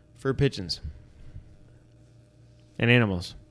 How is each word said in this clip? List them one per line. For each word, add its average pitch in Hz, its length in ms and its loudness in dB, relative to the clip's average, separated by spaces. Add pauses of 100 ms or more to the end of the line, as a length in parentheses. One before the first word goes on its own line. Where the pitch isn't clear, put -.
(160)
for 135 160 -2
pigeons 104 480 -2 (2000)
and 117 100 4
animals. 107 460 2 (160)